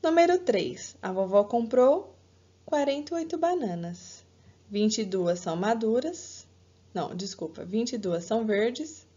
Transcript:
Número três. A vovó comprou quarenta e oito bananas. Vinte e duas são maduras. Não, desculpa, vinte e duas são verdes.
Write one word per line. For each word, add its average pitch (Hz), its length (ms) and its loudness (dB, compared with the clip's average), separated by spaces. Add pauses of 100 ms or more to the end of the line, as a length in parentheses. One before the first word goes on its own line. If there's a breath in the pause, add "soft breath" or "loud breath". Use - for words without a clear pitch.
Número 339 380 6
três. - 640 -2
A 196 80 -4
vovó 190 320 4
comprou 247 720 2 (500)
quarenta 285 480 -2
e 339 40 -2
oito 330 200 -4
bananas. 202 880 -4 (460 soft breath)
Vinte 208 280 2
e 220 60 0
duas 180 360 0
são 165 160 -4
maduras. 226 920 -2 (480)
Não, - 180 -4
desculpa, 180 520 -10
vinte 226 300 -2
e 233 40 -4
duas 175 240 -2
são 220 240 -2
verdes. 233 580 -2 (120)